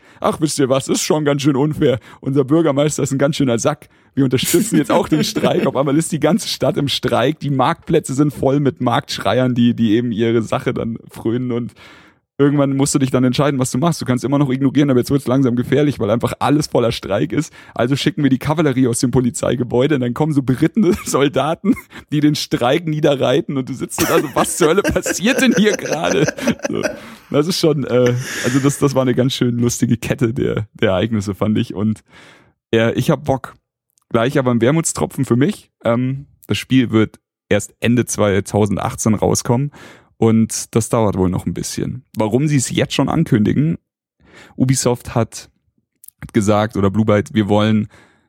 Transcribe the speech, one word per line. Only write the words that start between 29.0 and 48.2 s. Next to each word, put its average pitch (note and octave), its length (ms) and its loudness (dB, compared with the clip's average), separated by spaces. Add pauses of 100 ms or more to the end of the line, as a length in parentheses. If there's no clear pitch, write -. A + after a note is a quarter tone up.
eine B2 120 2
ganz B2 200 0
schön A#2+ 240 -2
lustige A#2 380 0
Kette A2+ 380 -2
der, - 400 -2
der G#2+ 160 0
Ereignisse, G2+ 440 -2
fand G#2+ 240 -2
ich. A2+ 160 -4
Und, G#2+ 260 -2 (720)
ja, A2+ 160 2
ich - 200 0
hab D3+ 140 -2
Bock. - 300 -4 (540)
Gleich A#2+ 280 0
aber B2+ 140 2
ein A#2+ 100 2
Wermutstropfen C#3 640 0
für A#2 100 2
mich. D3+ 340 -2 (140)
Ähm, B2+ 420 -2 (220)
das G#2+ 100 -2
Spiel C3 320 2
wird A2 300 0 (280)
erst - 300 -2
Ende A#2 260 2
zweitausendachtzehn G#2 1120 0
rauskommen. A#2 560 0 (480)
Und A2+ 580 0
das A2+ 120 0
dauert G#2+ 280 0
wohl F#2 140 2
noch F#2 160 -4
ein F2+ 80 -4
bisschen. - 500 -8 (120)
Warum A2 300 0
sie D3 100 0
es B2+ 140 0
jetzt - 240 -2
schon C#3 140 0
ankündigen? D3 720 0 (800)
Ubisoft B2+ 600 0
hat, - 340 -4 (720)
hat - 120 -14
gesagt, G#2+ 440 2
oder G2 140 2
Blue G#2+ 140 0
Byte, G#2 300 0
„Wir G#2+ 140 2
wollen G#2+ 400 2 (400)